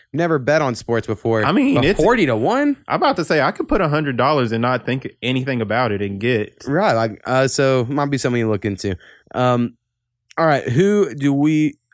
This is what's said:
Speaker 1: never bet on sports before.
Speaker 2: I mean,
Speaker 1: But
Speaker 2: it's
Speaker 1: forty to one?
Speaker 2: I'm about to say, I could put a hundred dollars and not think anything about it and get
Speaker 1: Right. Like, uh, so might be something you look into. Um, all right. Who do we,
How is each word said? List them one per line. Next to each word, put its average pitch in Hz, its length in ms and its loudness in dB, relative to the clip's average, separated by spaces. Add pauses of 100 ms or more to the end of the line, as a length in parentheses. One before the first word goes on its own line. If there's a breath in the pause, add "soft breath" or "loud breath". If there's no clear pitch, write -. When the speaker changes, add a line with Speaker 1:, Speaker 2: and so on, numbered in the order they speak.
(120)
Speaker 1:
never 160 280 0
bet 147 220 2
on 131 140 -2
sports 117 320 -4
before. 110 380 -2
Speaker 2:
I 143 60 0
mean, 262 240 2
Speaker 1:
But 123 100 2
Speaker 2:
it's 175 160 2
Speaker 1:
forty 214 240 2
to 123 100 0
one? 254 420 0 (100)
Speaker 2:
I'm - 100 -2
about 277 200 0
to 170 80 -2
say, 156 160 2
I 147 100 2
could - 160 -6
put 254 120 0
a 170 80 0
hundred 147 300 -2
dollars 127 340 2
and 113 120 -2
not 123 240 -2
think 127 200 -4 (140)
anything 127 400 -2
about 110 300 -2
it 101 100 -4
and 101 180 -6
get 113 480 -2
Speaker 1:
Right. 165 260 2
Like, 113 320 -2
uh, 131 220 2
so 131 400 2
might 143 220 -2
be 139 80 -2
something 120 220 0
you 113 100 0
look 107 160 -2
into. 98 320 -4 (380 loud breath)
Um, 123 420 0 (600)
all 165 100 2
right. 135 200 2
Who 180 460 2
do 143 180 0
we, 151 460 2 (160)